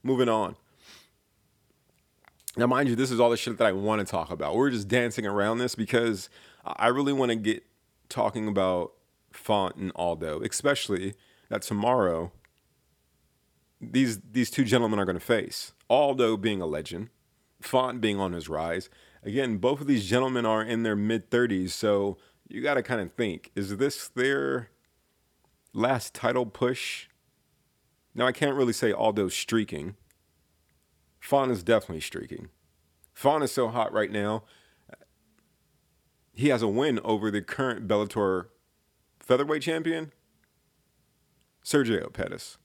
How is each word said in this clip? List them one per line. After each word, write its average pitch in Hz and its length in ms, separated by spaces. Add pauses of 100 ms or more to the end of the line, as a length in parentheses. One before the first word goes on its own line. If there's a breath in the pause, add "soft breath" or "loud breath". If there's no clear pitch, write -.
Moving 127 240
on. 110 260 (2000 loud breath)
Now, 120 120
mind 131 220
you, 117 60
this 127 140
is 117 100
all 120 120
the 117 60
shit 113 200
that 113 80
I 101 60
wanna 101 340
talk 85 240
about. 78 260
We're 135 140
just 107 180
dancing 117 380
around 101 320
this 123 160
because 113 560 (340 loud breath)
I, 82 140
I 113 120
really 139 220
wanna 127 240
get 107 300 (420)
talking 110 400
about 92 460 (380)
Font 101 460
and 92 180
Aldo, 82 480
especially 104 720 (340 soft breath)
that 107 140
tomorrow 101 680 (1500)
these, 120 380 (120)
these 120 200
two 139 120
gentlemen 110 360
are 98 60
gonna 90 140
face. - 540 (160)
Aldo 131 480
being 101 240
a 82 60
legend, 80 420 (500)
Font 127 400
being 104 200
on 92 140
his 80 140
rise. 82 440 (320 soft breath)
Again, 113 340
both 135 240
of 143 60
these 113 200
gentlemen 123 380
are 110 160
in 113 220
their 107 120
mid-thirties, 104 800
so 101 460 (280 soft breath)
you 117 140
gotta 139 220
kinda 107 340
think, 101 380
is 101 220
this 139 320
their 135 600 (1040)
last 117 400
title 123 320
push? - 640 (1080)
Now, 123 80
I 127 60
can't 139 240
really 127 160
say 107 220
Aldo's 104 400
streaking. 98 640 (1200)
Font 135 320
is 95 120
definitely 101 360
streaking. - 480 (640)
Font 147 320
is 123 80
so 123 160
hot 110 240
right 107 180
now. 104 340 (1900 soft breath)
He 127 140
has 123 140
a 113 80
win 120 340
over 107 260
the 101 120
current 117 480
Bellator 101 560 (760)
featherweight 143 440
champion, 160 500 (1500)
Sergio 113 520
Pettis. 90 520